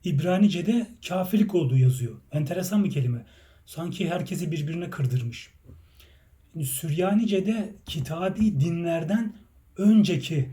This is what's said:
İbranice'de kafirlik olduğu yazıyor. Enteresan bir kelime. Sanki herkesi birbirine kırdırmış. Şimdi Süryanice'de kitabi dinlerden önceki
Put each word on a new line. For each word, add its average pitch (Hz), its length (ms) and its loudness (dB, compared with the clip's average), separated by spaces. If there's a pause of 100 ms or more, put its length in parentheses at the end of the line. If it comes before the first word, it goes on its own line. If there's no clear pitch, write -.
İbranice'de 185 840 2 (200)
kafirlik 185 480 0
olduğu 131 220 4
yazıyor. 127 440 2 (100)
Enteresan 180 520 0
bir 170 80 0
kelime. 123 340 -2 (400)
Sanki 170 440 -6
herkesi 175 420 -4
birbirine 165 380 -6
kırdırmış. 123 640 -4 (1000)
Şimdi 156 120 -4
Süryanice'de 196 1080 0 (100)
kitabi 175 760 -2
dinlerden 170 760 0 (420)
önceki 180 760 4